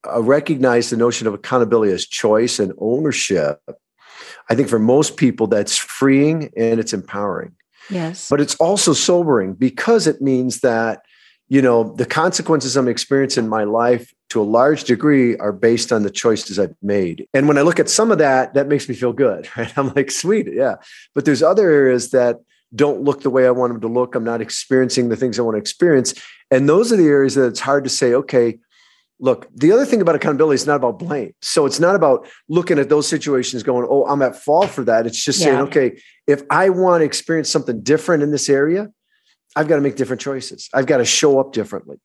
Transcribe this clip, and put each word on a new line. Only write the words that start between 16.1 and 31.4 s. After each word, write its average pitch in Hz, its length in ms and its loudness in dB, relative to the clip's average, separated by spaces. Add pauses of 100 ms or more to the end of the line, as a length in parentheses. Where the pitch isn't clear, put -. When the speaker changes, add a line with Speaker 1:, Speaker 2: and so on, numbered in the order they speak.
Speaker 1:
choices 104 500 -2
I've 90 200 -2
made. 95 540 -4
And 143 140 2
when 143 100 4
I 143 40 2
look 170 180 2
at - 100 0
some 220 220 2
of 170 60 2
that, 135 360 2
that 139 140 0
makes 143 200 -2
me 127 60 -6
feel 120 180 -2
good, 98 400 -2
<laughs> - 40 -14
right? 113 200 -8
I'm 135 180 -2
like, 139 180 -2
"Sweet, 208 400 -2
yeah." 117 240 -2 (360)
But 135 120 -4
there's 143 180 2
other 196 260 4
areas 131 440 2
that 123 240 2 (360)
don't 123 300 0
look 143 200 -2
the 139 80 -2
way 127 180 4
I - 20 4
want 123 220 0
them 113 80 -10
to 113 80 -6
look. 123 260 -2
I'm 117 100 -4
not 113 160 -4
experiencing 127 680 -2
the 110 80 -2
things 123 240 -4
I - 20 0
want 110 140 -2
to 104 40 -2
experience. 135 540 0 (380)
And 135 160 2
those 220 240 4
are 220 40 2
the 165 120 4
areas 139 260 2
that 135 140 2
it's - 120 -6
hard 139 220 0
to 131 80 -6
say, 123 240 0
"Okay, 120 460 0 (600)
look," 127 320 -2
the 143 200 4
other 262 120 4
thing 226 160 0
about 165 140 2
accountability 147 400 2
is 131 120 -2
not 147 100 0
about 123 240 -2
blame. 147 420 -8